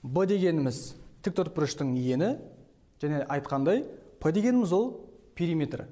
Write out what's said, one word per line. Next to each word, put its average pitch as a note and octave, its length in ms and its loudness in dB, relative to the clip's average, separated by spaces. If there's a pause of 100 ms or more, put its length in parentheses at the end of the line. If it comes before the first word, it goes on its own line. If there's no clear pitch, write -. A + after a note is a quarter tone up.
Б D3 240 0
дегеніміз E3 680 0 (260)
тік F#3 160 -2
төрт F3+ 160 -2
бұрыштың C#3 440 -2
ені B2+ 400 0 (640)
және D3 260 0
айтқандай C#3+ 580 0 (360)
П D#3 100 2
дегеніміз G#3+ 420 2
ол A#3 180 2 (440)
периметр. D#3+ 560 0